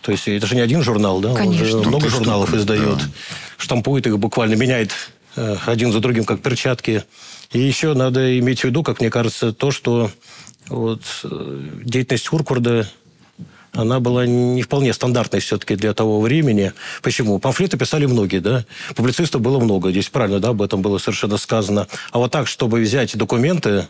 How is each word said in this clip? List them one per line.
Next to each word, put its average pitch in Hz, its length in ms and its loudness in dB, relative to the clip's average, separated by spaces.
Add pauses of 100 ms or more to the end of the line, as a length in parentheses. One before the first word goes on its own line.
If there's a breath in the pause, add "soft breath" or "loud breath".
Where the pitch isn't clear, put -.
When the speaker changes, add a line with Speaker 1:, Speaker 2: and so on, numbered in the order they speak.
Speaker 1:
То 107 100 -2
есть 98 160 -2
это 104 180 -2
же 117 80 -2
не 123 60 2
один 120 220 2
журнал, 104 380 2
да? 107 100 0
Он 127 60 0
же 208 60 2
Speaker 2:
Конечно. 113 360 2
Speaker 1:
много 113 220 2
Speaker 3:
Столько 151 100 0
Speaker 1:
журналов 107 400 0
Speaker 3:
штук, 120 100 0
Speaker 1:
издаёт, 73 380 2
Speaker 3:
да. 71 60 -2 (520 loud breath)
Speaker 1:
штампует 131 500 0
их 107 120 2
буквально, 110 360 0
меняет, 113 380 2 (440)
э, 110 200 -2 (100)
один 117 260 2
за 110 80 2
другим, 113 240 0
как 104 180 -2
перчатки. 123 600 -2 (500 loud breath)
И 117 60 0
ещё 139 360 2
надо 131 440 2
иметь 123 220 2
в - 40 -2
виду, 135 180 0
как 123 180 -2
мне 117 100 2
кажется, 113 420 0
то, 139 180 0
что 117 400 0 (580 loud breath)
вот, 113 340 -4 (220)
э, 69 360 -8 (240)
деятельность 120 480 -2
Уркурда, 120 540 0 (840 loud breath)
она 113 280 0
была 123 260 2
не 123 360 2
вполне 139 300 2
стандартной 120 480 0
всё-таки - 360 -2
для 104 160 0
того 107 280 2
времени. 113 520 2 (300 loud breath)
Почему? 107 360 0
Памфлеты 135 400 0
писали 143 280 0
многие, 104 340 2
да? 113 240 0 (300 loud breath)
Публицистов 127 460 0
было 131 180 2
много, 98 320 2
здесь 95 180 0
правильно, 101 320 0
да, 110 100 0
об 104 120 0
этом 101 200 -2
было 101 160 0
совершенно 104 400 -2
сказано. 104 480 0 (260 loud breath)
А 120 60 0
вот 123 120 2
так, 139 180 0
чтобы 117 320 0
взять 113 360 0
документы 113 720 0